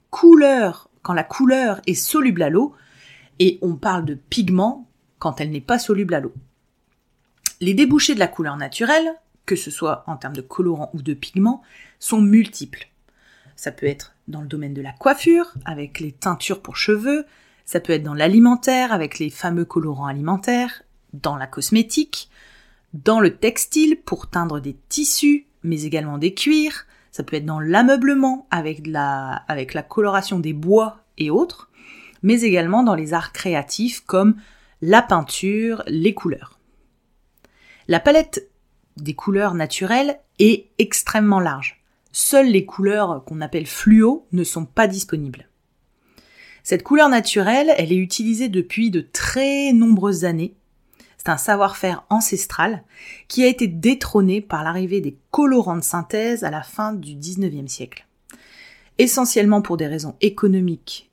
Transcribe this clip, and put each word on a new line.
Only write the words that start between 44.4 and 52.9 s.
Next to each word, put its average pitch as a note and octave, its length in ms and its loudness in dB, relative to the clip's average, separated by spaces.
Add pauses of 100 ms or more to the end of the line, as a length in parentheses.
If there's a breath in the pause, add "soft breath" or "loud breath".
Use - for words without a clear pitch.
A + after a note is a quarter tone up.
sont E3 220 -6
pas - 200 2
disponibles. D#3+ 600 -8 (1120 soft breath)
Cette - 220 -4
couleur D4 240 4
naturelle, B3 680 2
elle D#3+ 140 -2
est F3+ 60 2
utilisée A3 520 -2
depuis G3 440 -2
de E3+ 80 -2
très C#4 720 -2
nombreuses G3+ 520 4
années. E3+ 300 -4 (640 soft breath)
C'est - 120 -4
un D#3 60 0
savoir-faire G3 720 -2
ancestral G#3 760 -2 (420 loud breath)